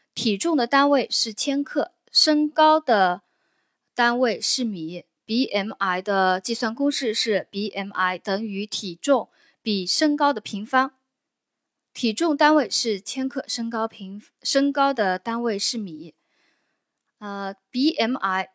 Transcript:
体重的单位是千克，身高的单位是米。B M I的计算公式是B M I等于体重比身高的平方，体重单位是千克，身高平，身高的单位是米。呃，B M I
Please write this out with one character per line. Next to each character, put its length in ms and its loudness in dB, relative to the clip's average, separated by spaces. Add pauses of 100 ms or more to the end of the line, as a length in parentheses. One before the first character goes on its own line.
(140)
体 220 0
重 220 0
的 80 2
单 240 4
位 220 4
是 200 -2
千 320 -2
克， 280 -4 (200)
身 380 4
高 300 6
的 420 2 (720)
单 240 2
位 240 0
是 220 -2
米。 420 -8 (200)
B 220 0
M 260 -4
I 280 -2
的 380 2
计 140 -4
算 200 -2
公 160 0
式 240 -2
是 380 -2
B 160 -4
M 240 -8
I 260 -2
等 280 -4
于 200 -6
体 300 -8
重 340 2 (320)
比 240 -2
身 300 2
高 160 2
的 80 -4
平 260 -10
方， 280 0 (1000)
体 200 -2
重 240 0
单 180 6
位 140 2
是 320 -2
千 260 -6
克， 180 -6
身 240 -6
高 200 -2
平， 320 -14 (200)
身 300 2
高 220 2
的 260 0
单 240 -4
位 160 -2
是 180 -4
米。 360 -10 (1040)
呃 360 -8 (160)
，B 280 2
M 180 0
I 400 -4